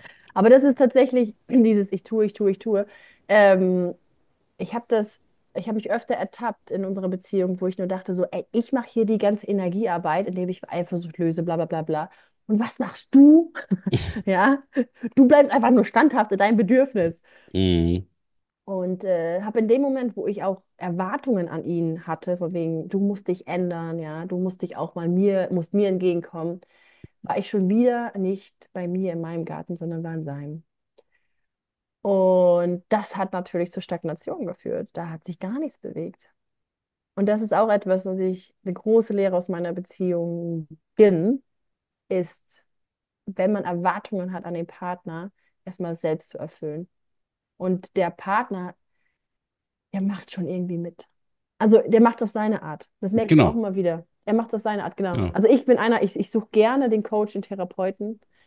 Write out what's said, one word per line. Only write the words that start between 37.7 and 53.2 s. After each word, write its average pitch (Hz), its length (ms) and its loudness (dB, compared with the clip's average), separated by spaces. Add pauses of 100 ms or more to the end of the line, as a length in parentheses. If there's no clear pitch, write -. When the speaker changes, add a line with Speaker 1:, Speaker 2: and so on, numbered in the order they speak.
Speaker 1:
etwas, 190 360 0
was 190 140 -4
ich, 185 340 -4 (100)
eine 180 100 -6
große 220 400 2
Lehre 196 220 0
aus 180 120 -2
meiner 175 260 -6
Beziehung 170 920 -6 (280)
bin, 202 460 4 (640)
ist, 180 360 -4 (840)
wenn 196 260 -2
man 202 120 -2
Erwartungen 180 680 -4
hat 175 140 -10
an 175 80 -8
den 170 120 -6
Partner, 180 640 -12 (320)
erstmal 175 320 -8
selbst 160 340 -6
zu - 80 -16
erfüllen. 156 500 -12 (720)
Und 185 380 -4
der 175 140 0
Partner, 196 680 -6 (1160)
der 196 100 -6
macht 196 280 -6
schon 175 180 -8
irgendwie 180 300 -6
mit. - 300 -12 (500)
Also 214 280 6
der 220 140 4
macht's 233 220 4
auf 208 80 -4
seine 214 320 -4
Art. 151 260 -14 (120)
Das 190 120 -4
merke 220 200 2